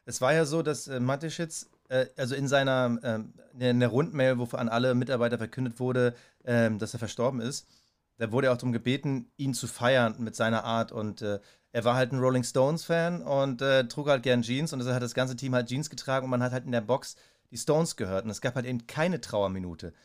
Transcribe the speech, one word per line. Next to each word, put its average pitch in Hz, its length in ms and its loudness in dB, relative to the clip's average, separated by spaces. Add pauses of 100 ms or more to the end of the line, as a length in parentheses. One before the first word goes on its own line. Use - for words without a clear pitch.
es 123 140 -10
war 131 120 4
ja 160 120 4
so, 156 180 0
dass, 143 260 -4
äh, 131 120 -4
Mateschitz 151 680 -4 (200)
äh, 131 180 2 (100)
also 135 180 -4
in 139 140 -2
seiner, 131 540 4
ähm, 110 320 -4 (240)
in 123 220 4
der 123 80 6
Rundmail, 131 500 2
wo 123 60 -2 (120)
an 123 120 -2
alle 123 260 2
Mitarbeiter 120 440 0
verkündet 117 420 -8
wurde, 123 340 2 (300)
ähm, 117 340 2
dass 107 160 -6
er 117 40 -8
verstorben 120 420 -2
ist, 123 260 -6 (520)
da 110 140 -2
wurde 131 160 4
er 127 40 6
auch 120 40 4
darum 123 160 -2
gebeten, 131 640 0
ihn 135 180 -2
zu - 120 -6
feiern 120 520 2
mit 113 160 -4
seiner 113 300 2
Art. 113 280 0
Und, 107 300 -6
äh, 104 180 -2 (320)
er 98 120 -2
war 123 100 6
halt 131 180 2
ein 135 60 0
Rolling 127 260 2
Stones-Fan 165 800 0
und, 139 400 0
äh, 135 240 4
trug 143 220 -4
halt 135 140 4
gern 123 200 4
Jeans. 135 300 -2
Und 135 80 -6
deshalb 127 160 0
hat 123 60 0
das 120 120 -4
ganze 127 220 0
Team 131 180 -2
halt 120 140 2
Jeans 135 220 -4
getragen 131 340 -2
und 131 60 -6
man 123 120 2
hat 123 100 0
halt 127 120 -4
in 127 80 -6
der 120 80 2
Box 120 360 -2 (340)
die 120 80 -12
Stones 160 380 0
gehört. 95 280 -2
Und 110 60 -4
es 101 100 -8
gab 123 160 -2
halt 123 100 -4
eben 123 200 -6
keine 160 340 -2
Trauerminute. 92 760 -4 (100)